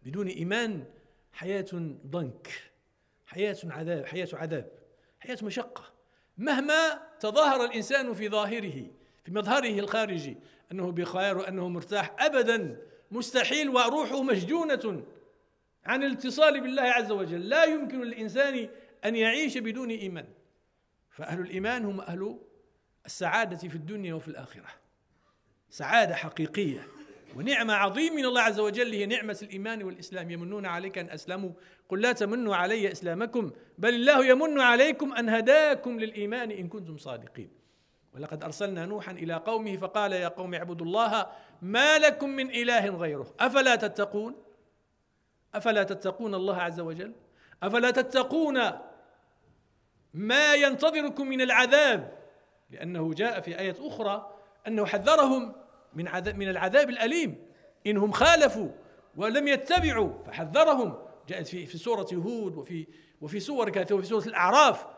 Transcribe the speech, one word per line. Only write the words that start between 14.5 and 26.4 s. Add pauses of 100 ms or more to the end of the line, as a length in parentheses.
عن
الاتصال
بالله
عز
وجل.
لا
يمكن
للإنسان (360)
أن
يعيش
بدون
إيمان. (840)
فأهل
الإيمان
هم
أهل (680)
السعادة
في
الدنيا
وفي
الآخرة، (1000)
سعادة
حقيقية (480)